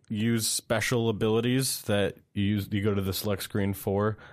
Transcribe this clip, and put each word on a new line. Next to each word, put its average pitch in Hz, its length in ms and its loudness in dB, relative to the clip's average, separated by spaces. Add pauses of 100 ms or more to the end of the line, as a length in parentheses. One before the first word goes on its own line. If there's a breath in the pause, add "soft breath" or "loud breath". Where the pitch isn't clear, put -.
use 113 400 0
special 113 600 0
abilities 117 760 0
that 101 320 0 (180)
you 101 100 0
use, 101 260 0
you 101 140 -2
go 104 100 2
to 98 80 0
the 95 120 0
select 101 280 -2
screen 98 320 -2
for. 104 440 0 (160 loud breath)